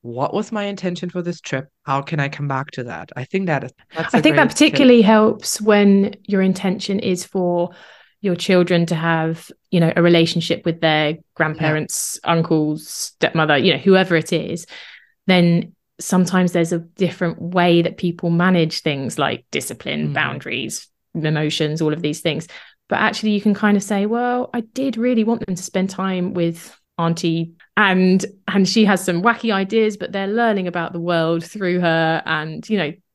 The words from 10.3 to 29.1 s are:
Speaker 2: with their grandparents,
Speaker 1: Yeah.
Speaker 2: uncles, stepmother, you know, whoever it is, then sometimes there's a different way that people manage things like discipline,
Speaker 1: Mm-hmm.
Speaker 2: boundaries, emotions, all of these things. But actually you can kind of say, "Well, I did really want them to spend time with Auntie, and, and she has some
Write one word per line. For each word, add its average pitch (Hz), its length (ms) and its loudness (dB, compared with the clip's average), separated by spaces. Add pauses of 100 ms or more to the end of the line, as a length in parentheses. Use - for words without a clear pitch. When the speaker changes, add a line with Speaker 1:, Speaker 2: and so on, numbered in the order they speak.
Speaker 2:
with 165 160 -4
their 156 360 0 (180)
grandparents, 156 880 -4
Speaker 1:
Yeah. - 100 -2
Speaker 2:
uncles, 160 540 0
stepmother, - 680 0
you 175 160 2
know, 151 60 -2
whoever 185 360 4
it 160 180 0
is, 165 320 -6 (640)
then 175 460 4 (260)
sometimes 180 520 0
there's 170 220 0
a 170 60 -2
different 170 600 -4
way 175 400 2
that - 160 -4
people 170 340 -4
manage 170 500 2
things 139 360 -4
like 139 340 -2
discipline, 147 540 -6
Speaker 1:
Mm-hmm. 147 80 -4
Speaker 2:
boundaries, 143 720 -6 (260)
emotions, 156 680 -2
all 151 120 0
of 165 80 -8
these 147 180 -4
things. 156 280 -4 (420)
But - 100 0
actually 214 320 0
you 202 100 0
can 208 120 2
kind 208 240 2
of 196 60 -2
say, 202 220 -2
"Well, 247 480 -2
I 240 80 -4
did 254 360 -6
really 226 260 0
want 233 220 -2
them 185 100 -6
to - 80 -12
spend 190 260 -2
time 185 440 -4
with 170 420 -4 (220)
Auntie, 165 560 -2 (240)
and, 185 460 4 (240)
and 196 200 2
she 214 180 4
has 190 180 2
some 175 180 -2